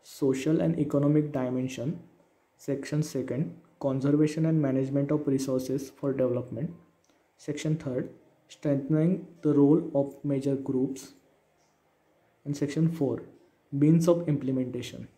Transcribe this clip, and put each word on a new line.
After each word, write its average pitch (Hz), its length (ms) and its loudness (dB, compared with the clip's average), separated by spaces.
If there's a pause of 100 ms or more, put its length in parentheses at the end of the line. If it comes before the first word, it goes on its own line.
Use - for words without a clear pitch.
social 151 560 0
and 165 160 0
economic 147 560 2
dimension, 127 560 -4 (720)
section 139 420 -4
second, 127 400 -4 (400)
conservation 147 640 2
and 160 160 2
management 139 500 0
of 147 160 -2
resources 131 560 -2 (140)
for 139 160 -2
development, 120 580 -2 (720)
section 156 400 -2
third, 131 240 -4 (460)
strengthening 156 600 2 (300)
the 151 140 4
role 143 220 8 (200)
of 139 100 -2 (200)
major 139 220 0 (140)
groups, 135 380 -2 (1400)
and 143 140 -4
section 156 300 0 (100)
four, 127 160 0 (580)
means 160 400 6
of 170 80 2 (120)
implementation. 127 760 -4 (100)